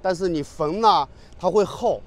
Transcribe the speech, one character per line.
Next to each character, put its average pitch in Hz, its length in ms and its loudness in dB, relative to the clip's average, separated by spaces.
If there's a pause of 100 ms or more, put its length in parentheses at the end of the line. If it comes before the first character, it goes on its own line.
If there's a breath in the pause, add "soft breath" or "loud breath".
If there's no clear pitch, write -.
但 190 140 0
是 185 140 -2
你 156 140 -2
缝 160 380 -4
呢， 190 260 4 (320 soft breath)
它 180 120 -2
会 196 140 4
厚 180 420 -4